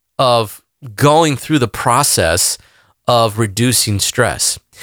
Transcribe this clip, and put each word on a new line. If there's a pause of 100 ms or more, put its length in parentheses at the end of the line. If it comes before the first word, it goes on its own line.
(180)
of (320)
going
through
the
process (480)
of
reducing
stress. (240)